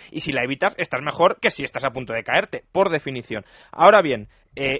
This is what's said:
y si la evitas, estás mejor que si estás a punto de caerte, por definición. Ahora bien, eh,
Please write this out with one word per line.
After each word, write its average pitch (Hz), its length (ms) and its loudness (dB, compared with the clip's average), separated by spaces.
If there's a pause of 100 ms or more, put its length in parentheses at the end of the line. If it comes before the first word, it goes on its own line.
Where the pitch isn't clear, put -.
y 151 120 -10
si 151 100 -6
la 127 120 -2
evitas, 139 340 -2
estás 139 240 -6
mejor 160 400 0
que 220 80 0
si 147 140 -6
estás 127 200 -8
a 131 80 -2
punto 123 220 -8
de 113 100 -4
caerte, 160 480 -2
por 190 200 0
definición. 127 520 -6 (300)
Ahora 196 280 8
bien, 120 280 -4 (260)
eh, 135 240 -2